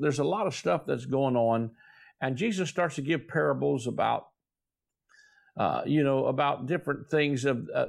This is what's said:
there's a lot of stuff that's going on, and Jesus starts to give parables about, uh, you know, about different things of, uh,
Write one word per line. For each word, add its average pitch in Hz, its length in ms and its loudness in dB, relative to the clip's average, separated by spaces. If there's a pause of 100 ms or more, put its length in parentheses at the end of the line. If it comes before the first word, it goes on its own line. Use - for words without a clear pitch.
there's 147 180 2
a 143 60 0
lot 196 220 0
of 151 60 -4
stuff 175 320 0
that's 127 200 -4
going 131 320 2
on, 113 340 2 (480)
and 131 160 -2
Jesus 185 320 0
starts 175 280 -2
to 143 60 -4
give 143 280 -2
parables 143 580 0
about, 117 400 0 (1300)
uh, 76 300 0
you 151 180 2
know, 135 220 2
about 135 400 0
different 143 440 -4
things 143 360 2
of, 135 280 0
uh, 131 160 0